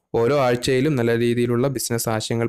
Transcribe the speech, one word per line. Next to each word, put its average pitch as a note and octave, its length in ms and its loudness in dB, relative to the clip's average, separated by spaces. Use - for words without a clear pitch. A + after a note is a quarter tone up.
ഓരോ A#2 240 2
ആഴ്ചയിലും B2+ 580 0
നല്ല A#2 220 2
രീതിയിലുള്ള A#2+ 500 0
ബിസിനസ് A#2+ 400 -4
ആശയങ്ങൾ A#2 400 -2